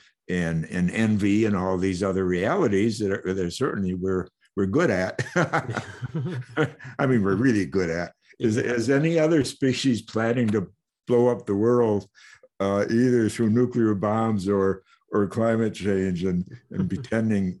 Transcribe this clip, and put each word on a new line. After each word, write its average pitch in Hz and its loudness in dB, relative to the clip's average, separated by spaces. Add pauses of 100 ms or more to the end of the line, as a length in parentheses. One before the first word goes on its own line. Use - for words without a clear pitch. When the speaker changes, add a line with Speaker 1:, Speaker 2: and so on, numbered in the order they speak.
(300)
Speaker 1:
and, 82 -2
and 90 -2
envy 107 2
and 104 0
all 92 -2
these 92 -2
other 95 0
realities 107 0
that 101 -2 (140)
are, 92 -2
that 92 -2
certainly 95 -4
we're 92 -2 (280)
we're 101 0
good 135 2
at, 92 -2 (140)
<laughs> - -
Speaker 2:
<laughs> 151 -4
Speaker 1:
I 147 0
mean, 127 2
we're 95 2
really 107 2
good 90 -2
at, 85 -6 (260)
is, 113 0
Speaker 2:
Yeah. 135 0
Speaker 1:
is 117 -2
any 156 2
other 156 4
species 127 0
planning 113 0
to 101 0 (400)
blow 123 4
up 117 -2
the 101 0
world, 110 2 (520)
uh, 101 2
either 120 4
through 113 0
nuclear 117 2
bombs 107 0
or, 98 0 (280)
or 101 2
climate 113 0
change 95 -2
and, 90 0 (260)
and 95 -2
Speaker 2:
<laughs> 101 -4
Speaker 1:
pretending 107 -2